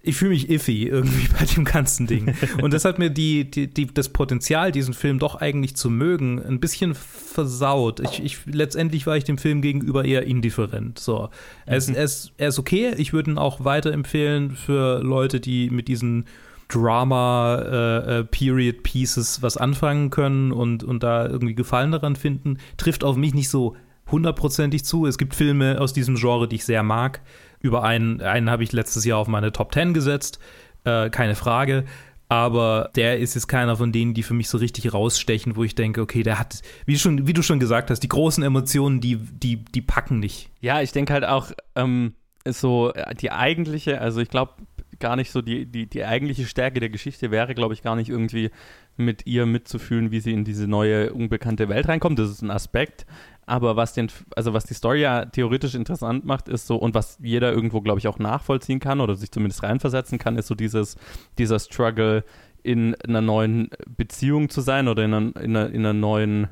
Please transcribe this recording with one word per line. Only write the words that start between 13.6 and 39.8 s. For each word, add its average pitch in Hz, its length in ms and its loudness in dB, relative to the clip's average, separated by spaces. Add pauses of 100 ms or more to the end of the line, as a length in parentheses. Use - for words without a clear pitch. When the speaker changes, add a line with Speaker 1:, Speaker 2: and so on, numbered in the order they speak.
Speaker 1:
weiterempfehlen 147 840 0
für 131 500 0
Leute, 131 380 0
die 123 320 0
mit 120 160 -2
diesen 117 380 0 (420)
Drama, 120 920 2
äh, 117 640 0
äh, 117 60 -2
Period 127 580 2
Pieces 123 580 0
was 120 160 -2
anfangen 143 540 0
können 135 400 2
und, 117 320 0
und 123 180 -2
da 117 240 2
irgendwie 123 300 -2
Gefallen 123 360 0
daran 147 240 0
finden. 139 440 -2 (180)
Trifft - 260 0
auf 139 140 2
mich 143 160 2
nicht 139 160 0
so 123 260 0 (360)
hundertprozentig 151 760 2
zu. 165 220 2
Es 127 100 0
gibt 135 160 -2
Filme 139 480 4
aus 135 120 0
diesem 131 220 2
Genre, 120 320 2
die 113 100 -4
ich - 80 -6
sehr 110 180 2
mag. 117 380 0 (380)
Über 117 240 2
einen, 113 380 2
einen 113 300 2
habe 117 120 2
ich 113 80 -2
letztes 113 340 0
Jahr 113 120 2
auf 107 100 0
meine 107 240 0
Top - 200 -4
ten 170 240 2
gesetzt, 143 420 0 (460)
äh, 113 260 2
keine 113 240 0
Frage. 131 520 0 (440)
Aber 117 680 2
der 120 240 2
ist 120 160 -2
jetzt 117 120 -4
keiner 120 300 2
von 117 140 2
denen, 117 220 2
die 113 100 -2
für 117 120 -2
mich 117 140 0
so 123 100 0
richtig 117 340 -2
rausstechen, 110 600 0
wo 113 80 0
ich 107 100 -2
denke, 110 280 0
okay, 113 220 -2
der 110 140 2
hat, - 240 -6 (240)
wie 143 140 2
schon, 143 280 2
wie 175 60 2
du 165 80 4
schon 151 180 2
gesagt 120 300 2
hast, 120 120 0
die - 60 -4
großen 151 360 2
Emotionen, 135 580 2
die, 120 160 0
die, 117 400 -4
die 113 240 -6